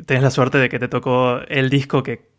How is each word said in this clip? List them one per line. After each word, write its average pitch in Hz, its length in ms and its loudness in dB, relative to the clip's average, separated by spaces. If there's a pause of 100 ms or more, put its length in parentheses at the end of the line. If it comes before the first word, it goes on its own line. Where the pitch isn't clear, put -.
tenés 131 180 2
la 127 80 4
suerte 123 260 2
de 131 120 4
que 131 100 -4
te 123 100 -4
tocó 127 580 0
el 135 220 -2
disco 135 340 0
que, - 360 -10